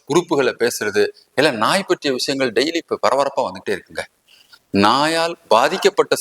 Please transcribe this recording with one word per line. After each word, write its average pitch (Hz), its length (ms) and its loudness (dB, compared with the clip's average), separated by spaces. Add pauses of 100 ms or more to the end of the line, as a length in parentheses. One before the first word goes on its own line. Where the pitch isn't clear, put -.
குரூப்புகளை 143 460 0
பேசுறது 104 540 -2 (260)
எல்லாம் 139 220 2
நாய் 139 280 0
பற்றிய 156 300 -2
விஷயங்கள் 135 380 -4
டெய்லி 143 240 -2
இப்ப - 260 -6
பரபரப்பா 131 500 0
வந்துட்டே 95 180 -10
இருக்குங்க. 87 340 -8 (680)
நாயால் 151 680 2 (100)
பாதிக்கப்பட்ட 147 720 2